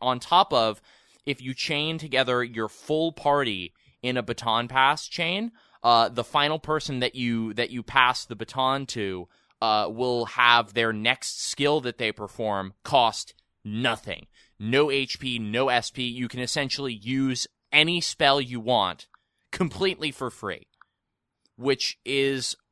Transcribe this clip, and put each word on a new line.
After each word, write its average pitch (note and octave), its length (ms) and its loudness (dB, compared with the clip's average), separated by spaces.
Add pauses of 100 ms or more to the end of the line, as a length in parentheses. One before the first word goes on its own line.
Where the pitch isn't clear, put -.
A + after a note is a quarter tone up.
On B2 180 0
top F#3 320 4
of, A2+ 300 2 (420)
if C#3 160 -4
you B2+ 140 -8
chain D#3 420 -4
together C3 480 0
your A2+ 240 -4
full D#3+ 440 -2
party A#2+ 600 -2 (300)
in B2+ 160 -2
a A#2+ 40 -2
baton A#2 460 -2
pass C3+ 380 2
chain, F#3+ 460 -4 (300)
uh, A#2 280 6
the A#2+ 140 -4
final D3+ 340 0
person D3+ 420 -4
that B2 140 -2
you, A#2 400 -4
that A#2+ 160 -2
you A#2+ 120 -8
pass B2 440 4
the A2+ 100 -12
baton C3 480 -2
to, F#2+ 440 -6 (340)
uh, G#2+ 280 2
will A#2+ 360 0
have A#2+ 480 6
their A2+ 180 2
next A2 500 -2
skill C#3+ 380 0
that B2 160 -6
they A2 160 -2
perform G2+ 640 -6 (100)
cost A#2 480 2 (320)
nothing. G#2+ 600 -4 (320)
No C3 320 2
H C3+ 280 -4
P, B2+ 200 -6
no A#2 320 0
S A#2+ 200 0
P. B2+ 120 -8
You B2 260 -4
can B2+ 120 -8
essentially C3+ 520 -4
use B2+ 540 -2 (260)
any E3 280 2
spell C#3+ 400 2
you B2 180 -6
want G#2+ 480 0 (460)
completely E3+ 580 -2
for C3 180 -6
free, - 380 -10 (880)
which - 500 -2
is C3+ 520 0 (160)